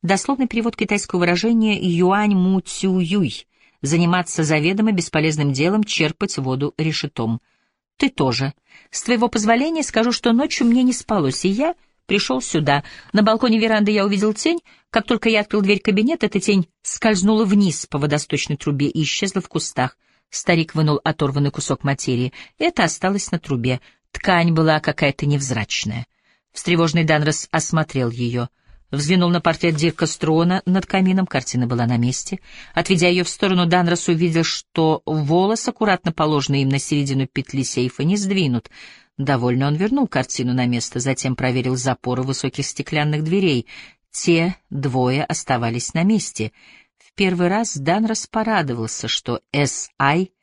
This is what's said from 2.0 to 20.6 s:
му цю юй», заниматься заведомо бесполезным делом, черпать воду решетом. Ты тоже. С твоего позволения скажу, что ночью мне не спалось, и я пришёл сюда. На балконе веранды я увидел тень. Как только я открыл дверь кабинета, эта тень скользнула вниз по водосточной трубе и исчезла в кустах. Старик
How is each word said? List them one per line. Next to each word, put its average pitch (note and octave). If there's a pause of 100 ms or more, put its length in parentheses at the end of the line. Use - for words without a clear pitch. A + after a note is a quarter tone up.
му F#3
цю F#3
юй», F3 (360)
заниматься E3+
заведомо E3+
бесполезным D#3
делом, F3+
черпать -
воду C3+
решетом. C#3 (560)
Ты C#4
тоже. C3+ (360)
С -
твоего A#3+
позволения A#3+
скажу, A#3
что A#3
ночью A#3+
мне A#3+
не B3
спалось, D#3+
и F#3+
я C#4+ (360)
пришёл A#3+
сюда. C#3+ (300)
На G#3
балконе A3
веранды G#3+
я G#3
увидел G#3
тень. E4+ (320)
Как -
только A#3
я G#3+
открыл G#3
дверь G3
кабинета, G#3+
эта G3+
тень G3 (160)
скользнула G#3+
вниз G3
по -
водосточной D3
трубе C#3+
и D#3
исчезла F#3+
в -
кустах. - (320)
Старик -